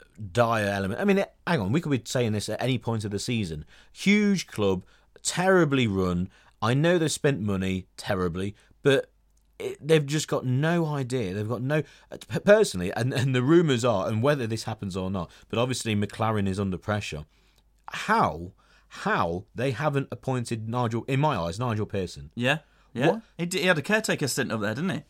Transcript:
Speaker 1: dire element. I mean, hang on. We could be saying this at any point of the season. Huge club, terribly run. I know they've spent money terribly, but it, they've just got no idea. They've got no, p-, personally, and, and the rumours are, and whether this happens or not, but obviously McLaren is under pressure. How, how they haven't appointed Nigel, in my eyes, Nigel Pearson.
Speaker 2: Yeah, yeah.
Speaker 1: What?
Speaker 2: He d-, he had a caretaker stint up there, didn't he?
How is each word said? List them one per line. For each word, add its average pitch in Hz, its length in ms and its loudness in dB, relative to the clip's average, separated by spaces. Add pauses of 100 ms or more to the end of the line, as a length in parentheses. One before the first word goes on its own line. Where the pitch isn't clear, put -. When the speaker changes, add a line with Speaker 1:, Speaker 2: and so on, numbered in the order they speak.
(320)
Speaker 1:
dire 113 360 2
element. 98 340 -2
I 202 40 0
mean, 196 200 4 (220)
hang 226 120 0
on. 98 120 -2
We 160 100 0
could 156 80 -6
be 131 160 0
saying 120 280 -2
this 104 140 -4
at 107 140 -6
any 127 160 0
point 113 260 -4
of 104 60 -4
the 101 80 -6
season. 95 480 -4 (260)
Huge 202 540 2
club, 95 400 -2 (380)
terribly 170 640 4
run. 92 420 0 (320)
I 117 140 2
know 165 240 4
they've 156 120 0
spent 139 300 0
money 95 460 -2 (100)
terribly, 92 560 -2 (300)
but 135 280 2 (460)
it, - 240 -8
they've 151 240 4
just 147 220 -2
got - 180 -2
no 160 400 2
idea. 127 480 -4
They've 104 160 -4
got 117 140 -4
no, 147 180 0
p-, - 640 -10
personally, 190 480 4
and, 120 180 0
and 131 220 0
the 127 80 2
rumours 139 420 6
are, 101 240 2
and 110 140 0
whether 139 240 2
this 110 200 -4
happens 101 300 -8
or 95 140 -4
not, 95 220 -4 (180)
but 107 80 -4
obviously 120 380 0
McLaren 104 520 -2
is 95 120 -2
under 98 180 -2
pressure. 101 480 -6 (680)
How, 95 600 0 (360)
how 98 680 -2
they 135 180 -2
haven't 139 400 -2
appointed 120 580 -6
Nigel, 117 360 -2
in 135 140 0
my 147 160 0
eyes, 85 240 -4
Nigel 110 260 -2
Pearson. 87 500 -6
Speaker 2:
Yeah, 131 240 0 (340)
yeah. 131 140 0
Speaker 1:
What? 208 140 2 (160)
Speaker 2:
He 170 80 -4
d-, 175 160 -4
he 175 60 2
had 180 100 4
a 151 40 -2
caretaker 208 460 0
stint 117 240 -2
up 110 100 -4
there, 104 120 -2
didn't 156 160 -4
he? - 200 -6